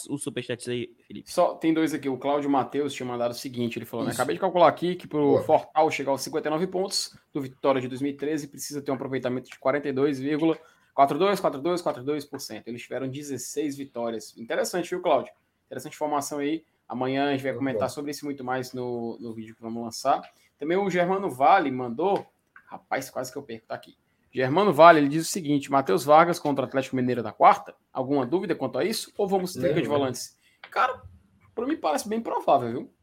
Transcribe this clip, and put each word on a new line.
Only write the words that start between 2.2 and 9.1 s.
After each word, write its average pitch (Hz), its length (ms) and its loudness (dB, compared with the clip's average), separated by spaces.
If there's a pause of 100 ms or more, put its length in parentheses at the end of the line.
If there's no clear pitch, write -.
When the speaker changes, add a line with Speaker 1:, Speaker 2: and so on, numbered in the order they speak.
Speaker 2:
Mateus 139 460 0
tinha 127 100 -8
mandado 120 280 -4
o - 20 -10
seguinte: 120 460 -6
ele 110 60 -10
falou, 113 200 -6
né? 123 60 -2
Speaker 3:
Isso. 117 100 -2
Speaker 2:
"Acabei 147 140 0
de 170 40 -10
calcular 180 280 4
aqui 170 260 2
que 180 140 -10
pro 151 120 -4
Speaker 3:
Boa. 147 220 4
Speaker 2:
Fortal 156 480 2
chegar 139 220 -2
aos 131 100 -2
cinquenta 151 260 -4
e 151 40 0
nove 160 160 -2
pontos 185 500 -4 (160)
do 147 80 -4
Vitória 131 400 0
de 127 60 -6
dois 127 160 -6
mil 143 80 -2
e 139 40 -8
treze, 147 320 -4
precisa 143 320 -10
ter 139 120 -4
um - 20 0
aproveitamento 127 560 -4